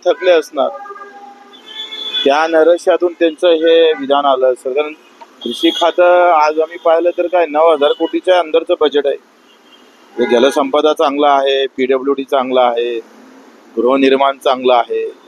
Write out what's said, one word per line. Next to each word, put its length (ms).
थकले 260
असणार, 380
त्या 220
नैराश्यातून 680
त्यांचं 340
हे 460
विधान 320
आलं 280
असेल. 200
कारण 200
कृषी 260
खातं 640
आज 280
आम्ही 260
पाहिलं 240
तर 180
काय 180
नऊ 260
हजार 200
कोटीच्या 480
अंदरचं 420
बजेट 260
आहे. 100
हे 60
जलसंपदा 680
चांगला 360
आहे, 380
पीडब्ल्यूडी 560
चांगला 380
आहे, 380
गृहनिर्माण 600
चांगलं 360
आहे, 360